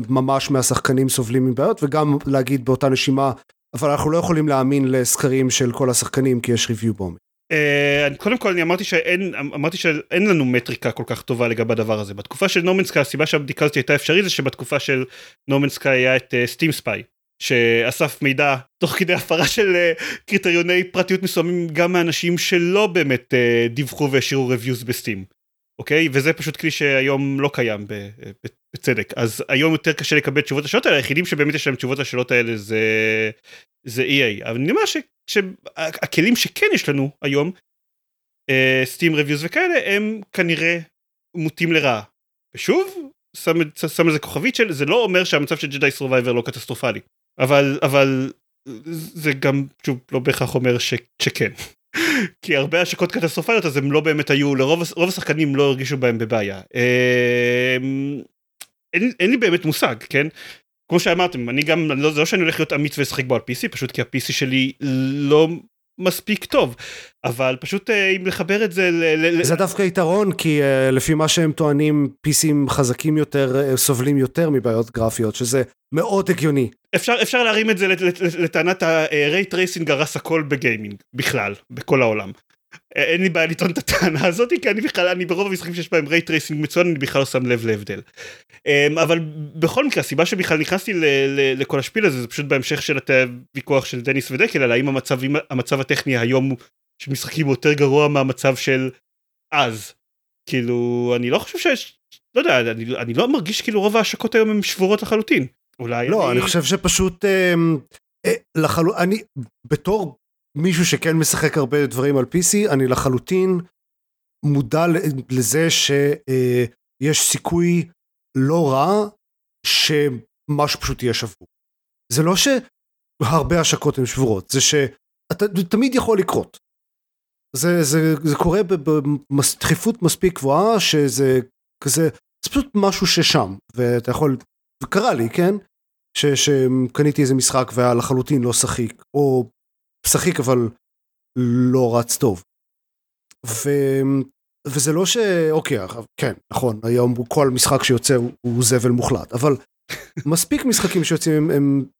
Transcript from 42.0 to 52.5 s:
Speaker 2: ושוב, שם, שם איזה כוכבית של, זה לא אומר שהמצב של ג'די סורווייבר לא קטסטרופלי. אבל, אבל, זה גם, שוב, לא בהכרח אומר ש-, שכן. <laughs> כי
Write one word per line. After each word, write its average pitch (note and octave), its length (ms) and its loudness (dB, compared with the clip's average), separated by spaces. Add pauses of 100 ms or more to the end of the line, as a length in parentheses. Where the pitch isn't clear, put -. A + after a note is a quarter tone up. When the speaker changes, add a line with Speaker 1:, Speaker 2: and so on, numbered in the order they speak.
Speaker 2:
ושוב, E4+ 560 -2 (260)
שם, E3 200 0 (300)
שם E3 200 2
איזה D3+ 120 2
כוכבית G3 360 -4
של, A3 160 0
זה C#3 140 -2
לא A3 180 2
אומר F#3 200 2
שהמצב D3+ 340 0
של D#3 100 -6
ג'די C#3 240 0
סורווייבר B2+ 420 0
לא A#2 120 0
קטסטרופלי. A#2+ 540 -6 (400)
אבל, C#3 420 2
אבל, C3+ 500 2 (840)
זה D3+ 200 -2
גם, C3+ 340 0 (180)
שוב, B2+ 140 -4 (120)
לא C3+ 80 -2
בהכרח C3 360 -2
אומר B2 220 2
ש-, - 160 -4 (280)
שכן. - 300 -2 (440)
<laughs> D4+ 460 -2
כי D#3+ 140 -2